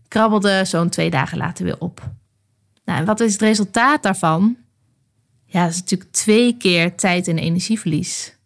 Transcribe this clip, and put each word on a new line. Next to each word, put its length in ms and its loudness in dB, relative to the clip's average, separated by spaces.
krabbelde 580 2
zo'n 240 0
twee 200 -2
dagen 280 -2
later 280 -6
weer 140 -6
op. 300 -10
Nou, 140 -4
en 60 -2
wat 140 0
is 120 2
het 100 -2
resultaat 640 2
daarvan? 540 0
Ja, 180 0
dat 80 0
is 80 -6
natuurlijk 320 -6
twee 460 2
keer 380 0
tijd 320 0
en 100 0
energieverlies. 1080 -4